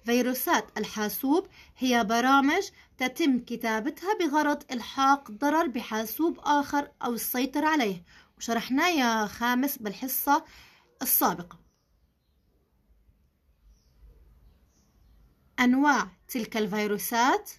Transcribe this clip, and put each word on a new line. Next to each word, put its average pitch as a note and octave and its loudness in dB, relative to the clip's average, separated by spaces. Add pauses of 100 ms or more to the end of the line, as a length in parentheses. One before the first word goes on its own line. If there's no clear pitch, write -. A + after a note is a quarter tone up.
فيروسات B3 0
الحاسوب A3 -2 (320)
هي A#3+ 2
برامج C4+ 4 (360)
تتم B3+ 0
كتابتها A#3+ -4
بغرض D4 0 (100)
إلحاق C4+ 0
ضرر D4 0
بحاسوب A3+ -4
آخر C#4+ 0 (140)
أو A#3+ -2
السيطرة C4+ -2
عليه، A3+ 0 (340)
وشرحناه B3 0
يا A#3 2
خامس B3 -2
بالحصة C4 -2 (580)
السابقة. F#3 -2 (4000)
أنواع B3+ 4 (180)
تلك A3+ -6
الفيروسات G#3+ 0